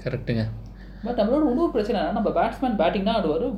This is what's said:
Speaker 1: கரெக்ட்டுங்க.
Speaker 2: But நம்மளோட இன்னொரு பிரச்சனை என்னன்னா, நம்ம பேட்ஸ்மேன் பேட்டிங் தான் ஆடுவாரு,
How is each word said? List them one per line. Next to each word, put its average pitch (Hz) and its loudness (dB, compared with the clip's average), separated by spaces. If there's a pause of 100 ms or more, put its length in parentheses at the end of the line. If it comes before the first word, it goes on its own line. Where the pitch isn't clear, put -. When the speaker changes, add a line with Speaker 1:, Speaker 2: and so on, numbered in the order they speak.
Speaker 1:
கரெக்ட்டுங்க. 120 -2 (600)
Speaker 2:
But 247 -2
நம்மளோட 254 4
இன்னொரு 330 2
பிரச்சனை 233 0
என்னன்னா, 165 0
நம்ம 208 0
பேட்ஸ்மேன் 226 0
பேட்டிங் 180 2
தான் 226 2
ஆடுவாரு, 196 0